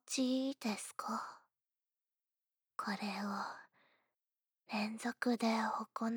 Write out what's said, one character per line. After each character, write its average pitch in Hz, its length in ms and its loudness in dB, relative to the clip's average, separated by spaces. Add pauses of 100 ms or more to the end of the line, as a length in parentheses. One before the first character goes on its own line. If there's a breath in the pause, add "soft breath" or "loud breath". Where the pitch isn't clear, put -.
ち 262 440 2
い - 20 2
い 277 80 -4
で 208 180 0
す - 180 -8
か？ - 460 -4 (1300)
こ - 160 -4
れ 202 60 -2
を、 - 0 - (1800 soft breath)
連 214 240 0
続 240 400 0
で 226 100 4
行 220 680 2